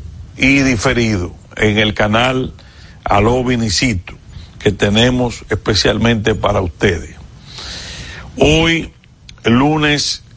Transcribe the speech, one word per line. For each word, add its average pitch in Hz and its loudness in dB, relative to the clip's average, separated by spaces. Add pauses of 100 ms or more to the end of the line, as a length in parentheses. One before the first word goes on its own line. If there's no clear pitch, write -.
(360)
y 135 2
diferido, 117 0 (220)
en 107 2
el 107 0
canal 120 0 (520)
Aló 113 2
Vinicito, 117 -2 (440)
que 104 0
tenemos 117 0
especialmente 110 0
para 101 0
ustedes. 87 -2 (1200)
Hoy, 156 2 (520)
lunes, 147 2 (140)